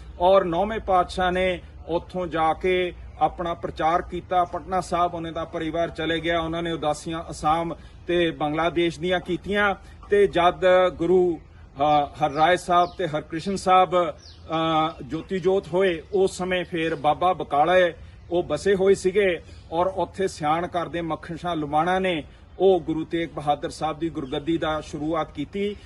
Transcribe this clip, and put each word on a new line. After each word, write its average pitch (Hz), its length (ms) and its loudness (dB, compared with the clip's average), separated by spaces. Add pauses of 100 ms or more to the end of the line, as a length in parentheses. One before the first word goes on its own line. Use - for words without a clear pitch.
(200)
ਔਰ 190 240 6
ਨੌਵੇਂ 196 360 -2
ਪਾਤਸ਼ਾਹ 180 520 0
ਨੇ 185 280 0 (280)
ਉੱਥੋਂ 175 380 -4
ਜਾ 160 260 2
ਕੇ 180 400 0 (280)
ਆਪਣਾ 170 340 -2
ਪ੍ਰਚਾਰ 170 480 0
ਕੀਤਾ। 180 420 -2
ਪਟਨਾ 175 360 -4
ਸਾਹਿਬ 175 340 0
ਉਹਨਾਂ 165 180 -8
ਦਾ 165 120 -6
ਪਰਿਵਾਰ 165 460 -4
ਚਲੇ 165 300 -4
ਗਿਆ, 170 200 0
ਉਹਨਾਂ 165 220 -4
ਨੇ 170 100 -4
ਉਦਾਸੀਆਂ 160 580 -4
ਅਸਾਮ 160 440 0 (320)
ਤੇ 175 240 2
ਬੰਗਲਾਦੇਸ਼ 156 680 -2
ਦੀਆਂ 180 200 -2
ਕੀਤੀਆਂ 196 540 -2 (360)
ਤੇ 202 160 6
ਜਦ 180 640 4
ਗੁਰੂ, 170 520 2 (400)
ਅ, 147 240 4
ਹਰਰਾਏ 151 520 2
ਸਾਹਿਬ 175 420 2
ਤੇ 185 80 -2
ਹਰਕ੍ਰਿਸ਼ਨ 156 500 -6
ਸਾਹਿਬ, 180 540 4
ਅ, 160 920 -2
ਜੋਤੀ 160 360 -6
ਜੋਤ 190 300 0
ਹੋਏ, 175 340 0 (100)
ਉਸ 190 260 2
ਸਮੇਂ 180 260 -2
ਫੇਰ 165 300 -4
ਬਾਬਾ 151 380 2
ਬਕਾਲੇ 165 640 2 (360)
ਉਹ 175 120 0
ਬਸੇ 151 320 0
ਹੋਏ 196 200 4
ਸੀਗੇ 185 460 0 (320)
ਔਰ 175 140 2
ਉੱਥੇ 190 420 -2
ਸਿਆਣ 160 380 -2
ਕਰਦੇ 165 340 -4
ਮੱਖਣ 165 360 -6
ਸ਼ਾਹ 175 200 -4
ਲੁਬਾਣਾ 156 420 0
ਨੇ 180 260 -2 (340)
ਉਹ 185 220 6
ਗੁਰੂ 156 240 -4
ਤੇਗ 170 240 -4
ਬਹਾਦਰ 147 420 -2
ਸਾਹਿਬ 156 280 -4
ਦੀ 165 100 -2
ਗੁਰਗੱਦੀ 147 500 -4
ਦਾ 156 220 -4
ਸ਼ੁਰੂਆਤ 156 520 -6
ਕੀਤੀ, 202 540 -6